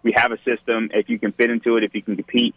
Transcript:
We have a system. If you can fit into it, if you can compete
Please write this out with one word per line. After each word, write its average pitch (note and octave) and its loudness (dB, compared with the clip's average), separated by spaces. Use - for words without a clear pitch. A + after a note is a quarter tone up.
We A2+ 2
have A#2+ 2
a A2 -6
system. A2+ -2
If G#2 0
you A#2 -2
can G#2 -2
fit A#2 2
into A#2 2
it, G#2+ 2
if G2+ -6
you G#2+ -6
can G#2 -4
compete A#2 -2